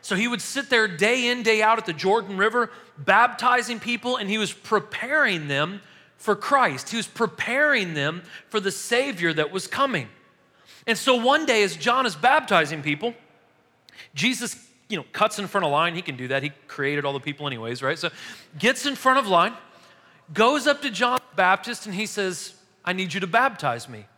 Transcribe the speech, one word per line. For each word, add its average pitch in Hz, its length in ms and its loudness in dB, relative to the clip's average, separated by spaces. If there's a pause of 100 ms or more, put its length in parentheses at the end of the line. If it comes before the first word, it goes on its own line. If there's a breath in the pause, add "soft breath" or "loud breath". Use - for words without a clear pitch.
So - 140 -2
he 220 120 2
would 240 140 -2
sit - 280 -6
there 220 180 4
day 226 420 2
in, 247 140 -2
day 220 180 4
out 220 160 4
at 220 80 -8
the 170 80 -6
Jordan 190 440 0
River, 220 320 2 (280 loud breath)
baptizing 226 800 2
people, 240 380 -4
and 202 120 -6
he 214 80 0
was 208 140 -2
preparing 220 960 -2
them 156 340 -2 (360 soft breath)
for 214 180 0
Christ. 202 540 0
He 226 80 -4
was 220 100 -4
preparing 233 880 -2
them 156 300 -4 (260 loud breath)
for 214 100 -2
the 190 120 -2
Savior 202 640 -2
that 151 180 0
was 185 160 -6
coming. 214 420 -2 (760 soft breath)
And 226 120 0
so 262 180 4
one 269 300 2
day, 220 180 4
as 165 140 -2
John 247 280 2
is 180 100 -2
baptizing 185 680 2
people, 151 340 -4 (1000 loud breath)
Jesus, 220 440 -2 (320)
you 208 80 -4
know, 143 160 -8
cuts 208 260 2
in 196 80 -6
front 190 180 -2
of 143 60 0
line. 165 240 2
He 180 60 -6
can 139 160 -10
do 127 100 -8
that. 135 160 -2
He 147 80 -6 (160)
created 143 380 -4
all 139 80 -2
the 139 60 -6
people 147 280 -8
anyways, 120 340 -6
right? 143 160 -2
So 160 120 -4 (500 loud breath)
gets 240 260 2
in 277 100 -2
front 262 240 4
of 226 80 -2
line, 190 260 4 (800 soft breath)
goes 247 340 4
up 285 140 2
to 285 80 -4
John 247 300 0 (120)
the 151 40 -12
Baptist, 196 500 2
and 196 100 -8
he 208 100 -2
says, 185 500 -6 (280)
"I 180 100 -2
need 185 200 -4
you 185 80 -2
to 190 60 -4
baptize 170 600 0
me." 107 180 -14 (120)